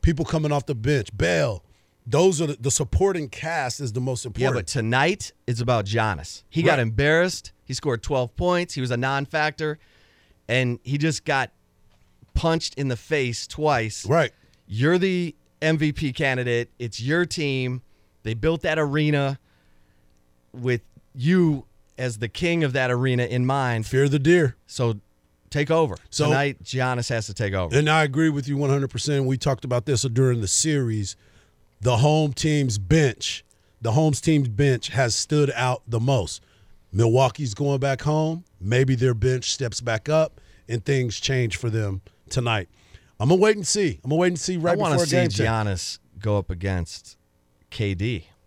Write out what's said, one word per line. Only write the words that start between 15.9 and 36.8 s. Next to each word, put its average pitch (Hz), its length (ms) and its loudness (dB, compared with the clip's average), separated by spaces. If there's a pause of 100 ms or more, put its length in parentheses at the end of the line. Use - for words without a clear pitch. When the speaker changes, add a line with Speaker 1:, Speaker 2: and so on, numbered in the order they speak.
Speaker 2:
P 143 180 -4
candidate. 123 680 -2
It's 120 200 -8
your 156 260 0
team. 131 580 -4 (400)
They 110 100 -4
built 156 280 -2
that 160 180 0
arena 143 580 0 (1160)
with 123 280 -2 (320)
you 156 520 2 (320)
as 123 220 -6
the 117 100 -4
king 170 340 0
of 131 100 -2
that 131 180 0
arena 123 340 0
in 123 200 -2
mind. 127 400 0
Speaker 1:
Fear 139 240 2
the 147 100 2
deer. 156 360 4 (120)
Speaker 2:
So 117 320 -2 (500)
take 147 200 -2
over. 160 260 2 (140)
Speaker 1:
So - 160 -2
Speaker 2:
Tonight, 135 380 0
Giannis 127 460 -2
has 113 180 -2
to 104 60 -12
take 101 200 -2
over. 90 240 -2
Speaker 1:
And 151 120 2
I 156 140 4
agree 151 260 2
with 143 180 -4
you 143 100 -2
one 143 120 0
hundred 139 200 0
percent. 139 360 -2
We 131 120 0
talked 135 280 -2
about 123 200 -2
this 135 180 0
during 123 380 2
the 98 60 -4
series, 120 680 0 (680)
the 120 160 2
home 151 360 4
team's 143 440 0
bench, 127 680 2 (360)
the 113 120 -2
home 156 200 4
team's 143 360 2
bench 127 400 2
has 123 260 0
stood 147 400 0
out 123 320 -2
the 113 120 0
most. 117 420 0 (500)